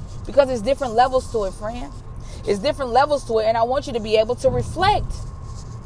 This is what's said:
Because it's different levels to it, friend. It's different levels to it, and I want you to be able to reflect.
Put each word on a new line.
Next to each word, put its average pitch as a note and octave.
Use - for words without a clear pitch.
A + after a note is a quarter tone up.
Because C4
it's A#3+
different B3+
levels B3+
to G#3+
it, F#3
friend. A#3+
It's G3+
different C4
levels C#4+
to A3
it, G#3+
and A3+
I A3+
want C4+
you C#4
to A#3
be G#3+
able A3
to C4
reflect. D#4+